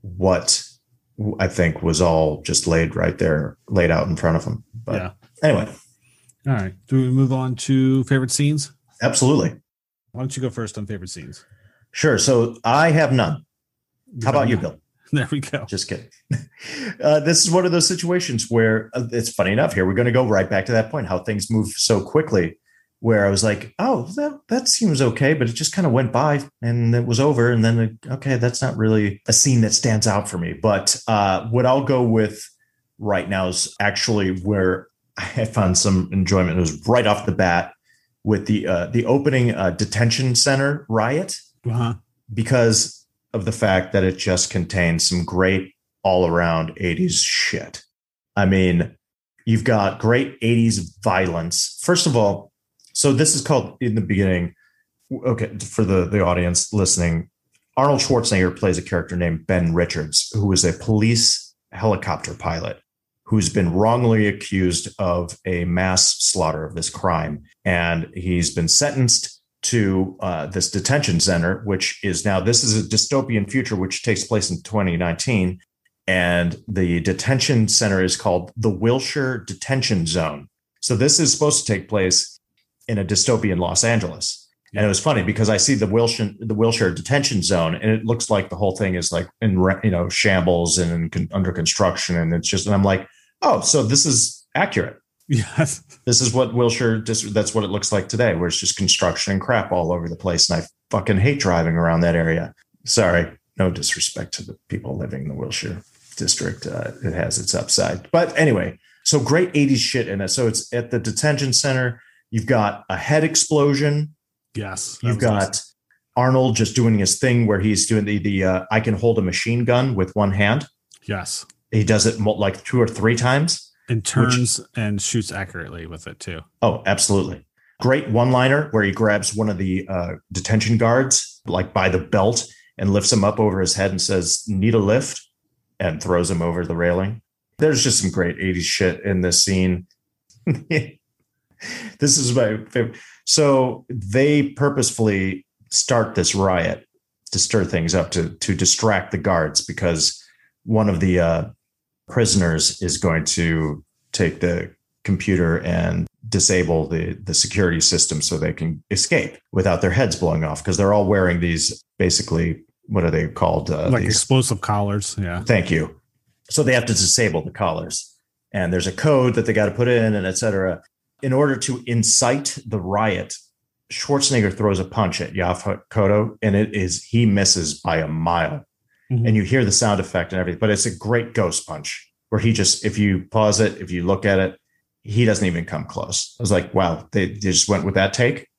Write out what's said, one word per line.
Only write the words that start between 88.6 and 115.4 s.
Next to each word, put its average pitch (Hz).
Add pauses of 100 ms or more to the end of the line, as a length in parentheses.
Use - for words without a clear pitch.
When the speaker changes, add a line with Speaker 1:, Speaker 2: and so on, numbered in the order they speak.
Speaker 1:
thing 95
is, 85
like, 85 (140)
in 95
re-, 95
you 107
know, 87
shambles 87
and 85
in 82
con-, 90
under 95
construction. 87
And 82
it's 85
just, -
and 104
I'm 98
like, 95 (360)
"Oh, -
so 139
this 127
is - (100)
accurate." 120 (300)
Speaker 2:
Yes. 139 (220)
Speaker 1:
This 123
is 120
what 123
Wilshire 117
dis-, 113 (100)
that's 104
what 107
it 90
looks 101
like 98
today, 113
where 87
it's -
just -
construction 92
and 95
crap 110
all 87
over 85
the 82
place. 87
And 85
I - (240)
fucking 101
hate 139
driving 85
around 82
that 85
area. 82 (320)
Sorry, 87 (200)
no 92
disrespect -
to -
the - (120)
people -
living 67
in -
the 69
Wilshire 85 (360)
district. -
Uh, - (120)
it -
has 85
its -
upside. 87
But 170
anyway, 104 (240)
so 151
great 160
eighties 139
shit -
in 98
it. 95
So 120
it's -
at 117
the 120
detention 135
center. 127 (300)
You've 107
got 107
a 92
head 151
explosion. 147 (420)
Speaker 2:
Yes, 95
that 120
Speaker 1:
You've 113
Speaker 2:
was 127
Speaker 1:
got 104